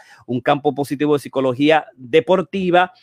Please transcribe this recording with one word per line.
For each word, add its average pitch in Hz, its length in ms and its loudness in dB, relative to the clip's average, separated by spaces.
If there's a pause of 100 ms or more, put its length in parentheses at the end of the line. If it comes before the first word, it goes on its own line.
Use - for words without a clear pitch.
(260)
un 123 140 -4
campo 143 340 0
positivo 143 380 -2
de 143 60 2
psicología 135 680 0 (100)
deportiva, 175 960 0 (100)